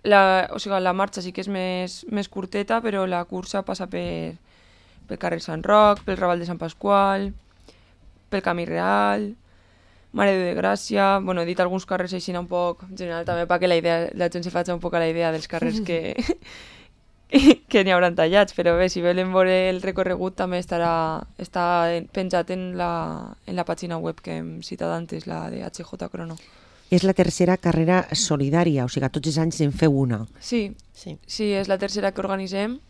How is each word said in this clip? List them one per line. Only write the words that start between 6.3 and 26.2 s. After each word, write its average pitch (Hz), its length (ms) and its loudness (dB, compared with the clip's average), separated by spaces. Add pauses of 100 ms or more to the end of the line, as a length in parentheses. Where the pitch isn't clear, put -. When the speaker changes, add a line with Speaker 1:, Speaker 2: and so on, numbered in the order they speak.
Speaker 1:
de 170 80 -6
Sant 175 80 -6
Pasqual, 196 720 0 (1040)
pel 196 100 -2
Camí 170 240 -2
Real, 202 640 0 (880)
Mare 202 220 4
de 180 180 -2
Gràcia. 196 640 2
Bueno, 185 220 -2
he - 20 -2
dit 175 160 -2
alguns 180 240 0
carrers 185 320 -4
així 180 160 -8
un 175 160 -6
poc 175 460 -4
general, 170 320 -8
també 175 180 -2
perquè 175 240 2
la 170 80 6
idea, 170 220 2 (160)
la 175 180 -2
gent 175 140 -4
se - 20 -6
faci 175 240 -2
un 170 80 -4
poc 175 140 -4
a 170 80 2
la 165 100 2
idea 165 180 0
dels 160 160 -4
carrers 214 380 -2
que, 165 320 -4
<laughs> - 1500 0
que 202 160 6
n'hi 190 80 4
hauran 175 240 4
tallats, 190 400 4
però 170 240 4
bé, 185 80 4
si 175 160 -2
volen 185 260 2
veure 185 380 4
el 185 160 -2
recorregut 185 560 -2
també 180 160 -2
estarà, 170 640 -2 (160)
està 175 560 0
en, 170 160 -6
penjat 180 400 -2
en 185 220 -6 (100)
la, 175 80 -2 (560)
en 185 160 -8
la 165 80 -4
pàgina 170 320 -6
web 165 240 -6
que 165 160 -8
hem 165 140 -10 (100)
citat 170 240 -6
antes, 165 400 -8
la 165 240 -8
de - 80 -10
H 175 240 -14
J - 240 -12
Crono. 165 300 -12 (540)